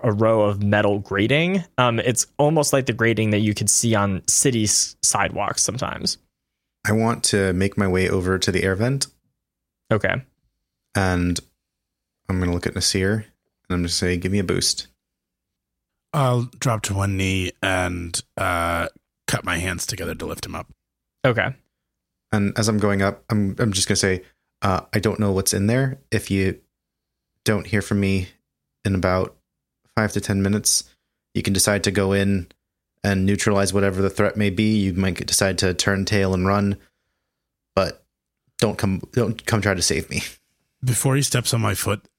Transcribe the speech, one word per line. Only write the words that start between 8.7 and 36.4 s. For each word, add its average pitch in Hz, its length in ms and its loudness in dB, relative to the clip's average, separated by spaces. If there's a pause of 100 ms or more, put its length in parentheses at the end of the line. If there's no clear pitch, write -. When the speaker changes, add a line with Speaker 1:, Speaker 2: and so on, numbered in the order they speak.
Speaker 2:
vent. 127 320 -2 (840)
Speaker 1:
Okay. 110 300 2 (760)
Speaker 2:
And 90 440 0 (920)
I'm 95 100 0
gonna 90 140 0
look 87 140 -2
at - 80 -4
Nasir, 98 380 0
and 110 100 -2 (460)
I'm 90 100 -2
gonna 85 100 -2
say, 90 280 -2
"Give 92 140 -4
me 101 80 2
a 98 40 0
boost." - 440 -2 (1300)
Speaker 3:
I'll 127 300 2 (160)
drop 110 240 0
to - 100 -4
one 98 240 0
knee 95 340 0 (100)
and, 90 580 -2 (180)
uh, 85 500 -2 (400)
cut - 160 -2
my 90 140 -2
hands 90 280 -4
together 85 280 -8
to - 120 -10
lift - 200 -10
him - 100 -12
up. - 120 -10 (580)
Speaker 1:
Okay. 117 300 0 (760)
Speaker 2:
And 101 260 0
as 107 100 0
I'm 110 100 2
going 101 240 2
up, 98 280 -2
I'm, 101 280 0
I'm 117 160 0
just 95 140 -2
gonna 104 80 2
say, 92 280 0 (380)
uh, 95 200 0 (120)
"I 110 60 2
don't 104 200 -2
know 104 120 2
what's 95 220 0
in 98 140 2
there. 135 320 0 (120)
If - 180 -4
you 98 300 0 (840)
don't 98 220 0
hear 101 140 0
from 101 180 -2
me 98 300 0 (560)
in 98 100 2
about 92 400 0 (600)
five 107 180 0
to 101 80 -2
ten 98 200 0
minutes, 101 420 0 (500)
you - 80 -2
can 101 120 0
decide 98 320 2
to 104 60 0
go 95 200 2
in 98 360 0 (560)
and 98 220 2
neutralize 98 480 2
whatever 98 280 0
the 98 80 2
threat 104 280 0
may 104 120 2
be. 107 280 2
You 98 160 0
might 95 320 -2
decide 95 340 0
to 92 140 0
turn 98 320 0
tail 98 280 0
and 92 120 0